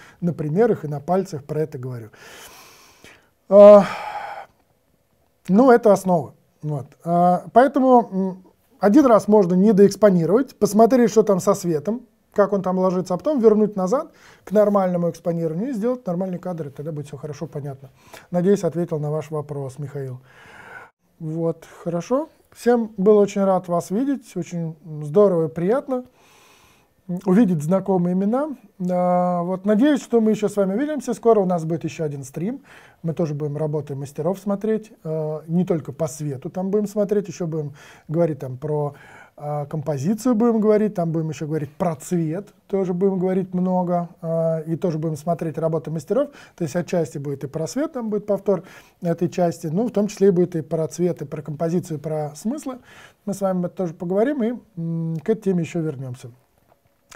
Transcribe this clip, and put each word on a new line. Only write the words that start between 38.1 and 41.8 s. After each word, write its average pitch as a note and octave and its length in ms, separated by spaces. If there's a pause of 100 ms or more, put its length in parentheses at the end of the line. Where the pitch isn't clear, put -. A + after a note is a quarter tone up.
там B2+ 180
про, D3 380 (420)
а, D3 300
композицию D#3+ 680
будем A3+ 240
говорить, G#3+ 340
там E3+ 160
будем D#3+ 200
ещё D3+ 160
говорить D3 300
про E3+ 200